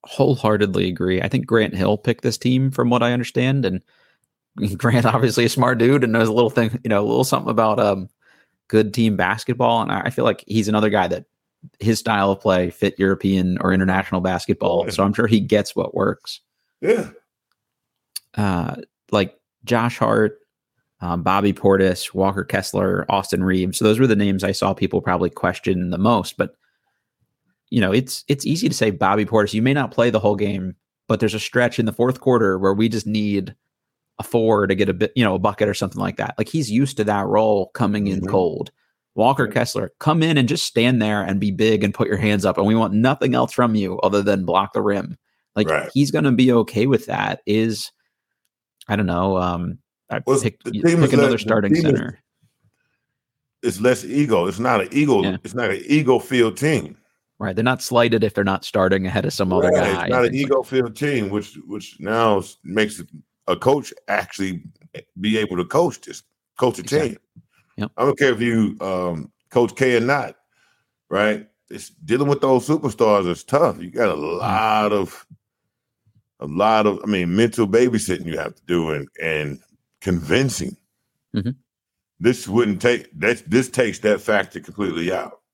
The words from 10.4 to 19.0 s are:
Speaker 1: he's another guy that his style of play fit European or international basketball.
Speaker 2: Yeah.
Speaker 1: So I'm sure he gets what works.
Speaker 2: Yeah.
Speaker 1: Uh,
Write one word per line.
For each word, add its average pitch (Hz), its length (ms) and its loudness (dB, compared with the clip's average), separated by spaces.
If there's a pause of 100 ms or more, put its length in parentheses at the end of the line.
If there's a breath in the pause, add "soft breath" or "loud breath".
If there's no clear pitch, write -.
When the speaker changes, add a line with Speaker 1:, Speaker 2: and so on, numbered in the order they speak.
Speaker 1:
he's 104 220 0
another 107 200 2
guy 98 200 2
that 87 160 -6 (540)
his 110 200 0
style 101 320 0
of 95 80 -2
play 90 300 2
fit - 280 -4
European 95 600 0
or 92 140 0
international 95 480 0
basketball. 87 640 -2
Speaker 2:
Yeah. 110 60 -6
Speaker 1:
So 98 120 0
I'm 101 100 2
sure 117 140 0
he 110 140 4
gets 104 340 0
what - 180 -4
works. - 460 -4 (420)
Speaker 2:
Yeah. 208 280 0 (1300)
Speaker 1:
Uh, 92 400 -2 (360)